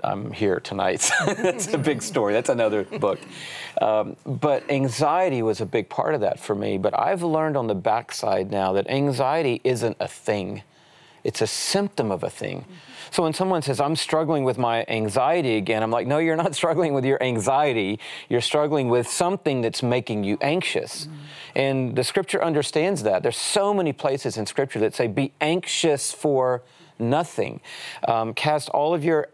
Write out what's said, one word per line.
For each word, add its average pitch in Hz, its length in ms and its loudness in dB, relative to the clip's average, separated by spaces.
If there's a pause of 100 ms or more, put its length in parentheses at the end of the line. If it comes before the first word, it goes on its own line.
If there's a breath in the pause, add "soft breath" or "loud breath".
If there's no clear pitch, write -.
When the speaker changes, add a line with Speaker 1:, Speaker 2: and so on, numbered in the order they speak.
Speaker 1:
I'm 104 280 -4
here 101 300 0
tonight. 92 560 -2
<laughs> - 80 0
That's 202 480 -2
a - 40 0
big 151 240 0
story. 117 320 0
That's 117 160 2
another 107 360 0
book. 101 340 -2 (640 loud breath)
Um, 107 340 2 (100)
but 135 460 0
anxiety 143 720 2
was 110 180 0
a 110 40 -2
big 104 240 -2
part - 260 0
of 120 60 -2
that - 180 0
for - 160 -2
me. 104 220 -2
But 98 200 2
I've 170 240 2
learned 156 360 0
on 120 100 0
the 104 80 0
backside 101 720 0
now 95 240 2
that 98 160 0
anxiety 139 760 0
isn't 120 360 0
a - 80 -4
thing. 101 560 -4 (600 soft breath)
It's - 180 -4
a 110 60 4
symptom 190 640 0
of 92 120 -2
a - 60 -2
thing. - 360 -8 (460 loud breath)
So - 120 2
when 160 100 2
someone 185 280 0
says, 139 180 -2
"I'm 147 160 0
struggling 156 480 0
with 127 140 2
my 117 300 2
anxiety 123 720 2
again," 107 260 0
I'm 113 80 0
like, 117 160 0
"No, 143 100 2
you're 160 180 2
not 165 200 0
<laughs> - 60 -4
struggling 165 320 2
with 135 120 2
your 135 160 2
anxiety. 117 800 2 (280 loud breath)
You're 120 140 2
struggling 147 480 2
with 123 180 4
something 175 540 0
that's 113 220 -2
making 120 400 0
you 101 180 0
anxious." - 640 -2
Speaker 2:
Mm-hmm. 156 100 -14 (400 loud breath)
Speaker 1:
And 135 400 0
the 131 80 2
scripture - 400 -2
understands 160 600 0
that. 95 200 2
There's 117 140 0
so 202 360 2
many 175 200 0
places 135 440 -2
in 107 100 -2
scripture 131 320 -2
that 107 160 2
say, 123 120 2
"Be 135 320 0
anxious 156 720 0
for 127 520 2 (360 loud breath)
nothing." 117 600 -2 (460 loud breath)
Um, 113 260 0
"Cast 151 360 0
all 151 260 2
of 151 100 -2
your 160 280 2